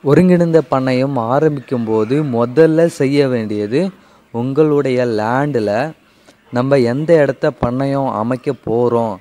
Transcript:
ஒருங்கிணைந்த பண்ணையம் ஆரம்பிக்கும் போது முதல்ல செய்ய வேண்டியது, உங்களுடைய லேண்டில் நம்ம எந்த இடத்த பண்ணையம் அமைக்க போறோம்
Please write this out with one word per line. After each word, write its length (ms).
ஒருங்கிணைந்த 580
பண்ணையம் 440
ஆரம்பிக்கும் 680
போது 400
முதல்ல 640
செய்ய 420
வேண்டியது, 640
உங்களுடைய 760
லேண்டில் 880
நம்ம 280
எந்த 420
இடத்த 300
பண்ணையம் 500
அமைக்க 420
போறோம் 560